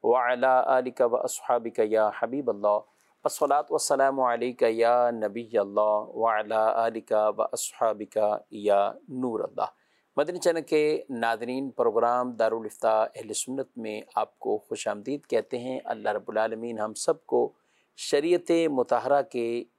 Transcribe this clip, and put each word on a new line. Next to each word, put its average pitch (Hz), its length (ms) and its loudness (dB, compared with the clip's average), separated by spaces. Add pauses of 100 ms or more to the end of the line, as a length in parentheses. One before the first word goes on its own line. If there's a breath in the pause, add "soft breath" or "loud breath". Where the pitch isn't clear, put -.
وعلی 123 420 2
آلکہ 127 580 2
و 120 120 2
اصحابکہ 117 640 -2
یا 107 280 4 (120)
حبیب 123 280 -4
اللہ، 104 300 2 (440 soft breath)
الصلاة 147 460 0
والسلام 135 500 2
علیکہ 123 460 0
یا 117 460 4
نبی 110 460 -4
اللہ، 107 500 2
وعلی 110 460 0
آلکہ 113 640 0 (220)
و 110 40 -2
اصحابکہ 107 960 -2 (140)
یا 101 400 2 (180)
نور 127 300 -4
اللہ۔ 101 260 -4 (520)
مدنی 160 220 -2
چینل 165 220 2
کے 151 480 2
ناظرین، 120 600 -2
پروگرام 120 600 2
دارالافتاء 113 760 0 (100)
اہل 110 180 -12
سنت 131 420 -6
میں 110 260 -8 (140)
آپ - 240 -4
کو 107 180 -2
خوش - 300 -8
آمدید 107 400 -6
کہتے 135 320 -2
ہیں۔ 127 240 -8
اللہ 110 260 -6
رب 104 180 -4
العالمین 110 520 -4
ہم 110 140 -4
سب - 320 -2
کو 120 260 0 (460)
شریعت 170 540 0 (200)
مطہرہ 131 500 2
کے 120 420 -4 (140)